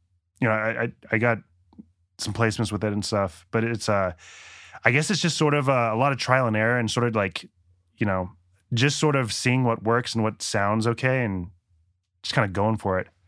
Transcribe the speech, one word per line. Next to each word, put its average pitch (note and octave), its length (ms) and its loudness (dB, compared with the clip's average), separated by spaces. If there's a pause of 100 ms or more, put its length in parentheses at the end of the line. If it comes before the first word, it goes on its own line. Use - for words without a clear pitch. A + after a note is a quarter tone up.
(400)
you B2 60 2
know, A2 80 2
I, A2+ 280 -2
I, A#2+ 100 -4 (180)
I A#2 80 2
got A2+ 200 2 (800)
some - 140 -8
placements A2 380 0
with G#2 140 -2
it G#2 80 0
and G2+ 120 -4
stuff, G2 460 -4
but A2+ 140 0
it's, A#2 240 -4
uh, G2 240 0 (720)
I A#2+ 80 4
guess D3+ 180 2
it's F3+ 100 0
just E3 160 0
sort D3+ 160 2
of, C#3+ 160 2
uh, B2 240 2
a A2 40 0
lot C#3 160 2
of B2+ 60 -4
trial B2+ 280 2
and G#2+ 100 2
error A2+ 220 2
and A#2 100 0
sort A#2+ 200 0
of, A2 80 -2
like, G2 340 -2 (460)
you A2+ 100 0
know, F#2 240 -2 (420)
just C3+ 280 2
sort D3+ 160 4
of B2 160 0
seeing B2+ 320 0
what A2+ 180 0
works A2+ 320 0
and A#2 80 -2
what G#2+ 180 -4
sounds G#2+ 460 0
okay C3 380 0
and F#2 240 -4 (720)
just - 140 -8
kinda A#2 140 2
going G2+ 260 0
for F#2+ 240 -2
it. - 80 -8 (200)